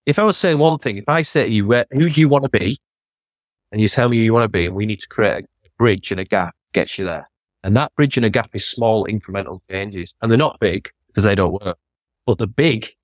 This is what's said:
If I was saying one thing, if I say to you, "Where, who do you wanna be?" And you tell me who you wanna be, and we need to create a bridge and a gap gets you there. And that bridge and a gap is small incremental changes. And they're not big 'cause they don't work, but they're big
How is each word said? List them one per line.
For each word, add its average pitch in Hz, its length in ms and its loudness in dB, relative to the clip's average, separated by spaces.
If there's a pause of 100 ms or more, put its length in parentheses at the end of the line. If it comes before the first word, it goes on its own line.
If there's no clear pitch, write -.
If 143 120 0
I 208 60 2
was 208 140 2
saying 160 200 2
one 160 200 4
thing, 101 200 -6
if 107 100 -8
I 160 140 2
say 147 240 0
to 117 60 -2
you, 101 140 2
"Where, 120 240 2
who 151 200 2
do 156 100 2
you 156 80 6
wanna 139 200 2
be?" 117 300 0 (960)
And 107 80 -2
you 110 80 4
tell 120 200 2
me 120 100 2
who 113 60 4
you 113 100 4
wanna 117 140 4
be, 87 180 -2
and 90 100 -6
we 104 100 -4
need 107 140 -6
to - 80 -18
create 98 360 -2
a - 240 -20 (100)
bridge 107 320 2
and 95 100 -6
a 95 40 -6
gap 90 300 -2 (180)
gets - 260 -2
you 95 80 -6
there. 78 220 -8 (360)
And 98 120 2
that 147 200 -2
bridge 143 200 2
and 117 80 0
a 107 60 2
gap 113 240 -2
is 98 120 -6
small 110 400 0
incremental 98 540 -8 (100)
changes. 95 520 -10
And 113 80 0
they're 113 80 6
not 151 220 0
big 98 300 -2 (240)
'cause 104 100 2
they 101 100 4
don't 95 280 0
work, 92 140 -6 (500)
but 110 120 2
they're 113 80 -4
big 120 440 -2 (140)